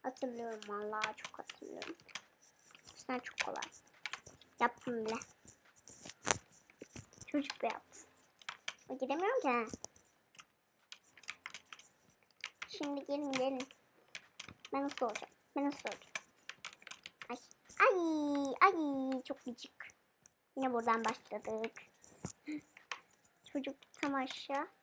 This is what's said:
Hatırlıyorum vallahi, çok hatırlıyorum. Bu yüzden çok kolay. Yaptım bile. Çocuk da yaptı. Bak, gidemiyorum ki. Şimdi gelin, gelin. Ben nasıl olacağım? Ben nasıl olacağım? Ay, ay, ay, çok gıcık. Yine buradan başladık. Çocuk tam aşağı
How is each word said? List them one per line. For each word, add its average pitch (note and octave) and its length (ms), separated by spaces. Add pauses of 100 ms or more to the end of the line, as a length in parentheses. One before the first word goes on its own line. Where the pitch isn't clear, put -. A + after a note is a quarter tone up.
Hatırlıyorum A#3 600
vallahi, G#3+ 480
çok - 220
hatırlıyorum. - 580 (920)
Bu - 60
yüzden - 240
çok - 260
kolay. - 260 (880)
Yaptım A#3+ 460
bile. A3 80 (2000)
Çocuk - 360
da C4+ 40
yaptı. - 340 (880)
Bak, B3+ 120
gidemiyorum F4+ 400
ki. A#3+ 360 (3000)
Şimdi C#4+ 380
gelin, C#4+ 260
gelin. C4 360 (1040)
Ben C#4 120
nasıl C#4+ 220
olacağım? - 260 (240)
Ben C#4+ 80
nasıl C#4+ 240
olacağım? - 240 (1160)
Ay, A#3+ 80 (440)
ay, D#4 800
ay, C#4 600
çok - 220
gıcık. - 440 (680)
Yine C4 160
buradan A3+ 320
başladık. A3 800 (1600)
Çocuk C4+ 320 (240)
tam C#4+ 140
aşağı C#4 540 (140)